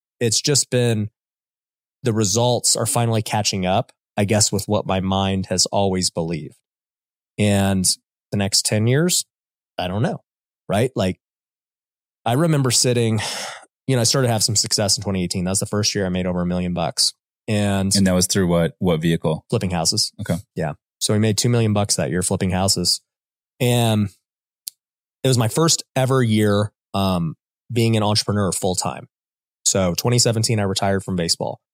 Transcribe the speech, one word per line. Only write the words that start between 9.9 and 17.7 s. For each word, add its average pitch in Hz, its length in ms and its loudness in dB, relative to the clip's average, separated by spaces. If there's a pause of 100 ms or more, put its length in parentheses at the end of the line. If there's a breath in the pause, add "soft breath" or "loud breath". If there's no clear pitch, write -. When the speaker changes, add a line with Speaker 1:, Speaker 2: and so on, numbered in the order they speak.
Speaker 1:
know, 175 200 -4 (460)
right? 110 260 0
Like, 95 260 -2 (1040)
I 117 100 0
remember 143 360 2
sitting, 117 500 2 (640 loud breath)
you 131 100 2
know, 120 40 2
I 113 40 2
started 131 240 2
to 117 40 2
have 110 120 0
some 110 120 0
success - 400 0
in 101 60 -6
twenty 95 220 -2
eighteen. 90 200 -4
That 92 80 -2
was 95 80 -2
the - 60 -4
first 104 280 -2
year 101 120 -2
I - 40 -2
made 90 160 -2
over 90 140 -2
a 87 60 -2
million 90 280 -2
bucks. - 400 -2 (340)
And 101 480 0